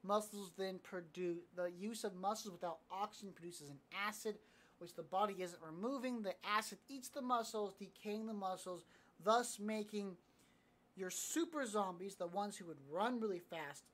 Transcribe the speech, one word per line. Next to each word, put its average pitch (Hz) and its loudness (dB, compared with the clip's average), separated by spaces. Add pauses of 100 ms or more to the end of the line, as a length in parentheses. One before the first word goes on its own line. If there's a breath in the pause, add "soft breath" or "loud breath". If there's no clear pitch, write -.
Muscles 202 0
then 190 -2
produce, 175 -4 (180)
the 180 0
use 220 -4
of 190 -2
muscles 202 -2
without 175 -4 (120)
oxygen 190 -4
produces 165 -10
an 143 -12 (300)
acid, 214 -2 (400 loud breath)
which 170 -12
the 165 -4
body 196 6
isn't 175 -2
removing. 233 0
The 185 0 (100)
acid 208 2
eats 269 -10
the 285 -6
muscles, 226 4
decaying 214 -4
the 220 -4
muscles, 185 -4 (380 loud breath)
thus 233 6
making 208 0 (840 loud breath)
your 185 -4
super 311 2
zombies, 196 0
the 180 0
ones 196 -2
who 185 -10
would 156 -8 (100)
run 220 2
really 196 0
fast 151 -6 (100)